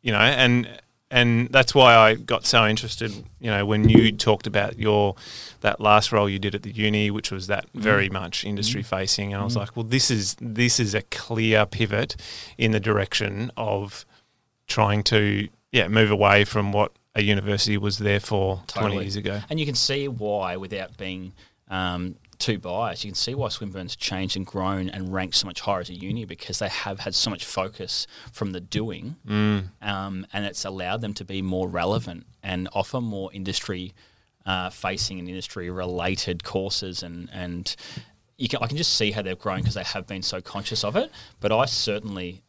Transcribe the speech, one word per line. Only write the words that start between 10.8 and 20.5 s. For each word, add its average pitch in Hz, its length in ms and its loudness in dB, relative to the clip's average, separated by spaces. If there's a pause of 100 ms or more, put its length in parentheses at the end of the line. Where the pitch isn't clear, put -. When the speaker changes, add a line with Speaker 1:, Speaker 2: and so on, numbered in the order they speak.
Speaker 1:
a 107 100 0
clear 110 600 2
pivot 107 500 -2 (420)
in 113 140 2
the 107 80 2
direction 101 760 -2
of 101 480 -4 (600)
trying 104 360 2
to, 104 440 2 (240)
yeah, 104 160 4
move 107 240 6
away 101 340 6
from 101 280 -2
what 104 180 0 (240)
a 107 80 0
university 101 540 0
was 101 200 -2
there 101 220 2
for 95 480 -2
twenty - 220 -4
Speaker 2:
Totally. 98 160 -4
Speaker 1:
years 98 100 -6
ago." 101 340 -6
Speaker 2:
And 160 100 -4
you 151 60 -2
can 139 100 -4
see 139 320 -2
why, 104 500 -4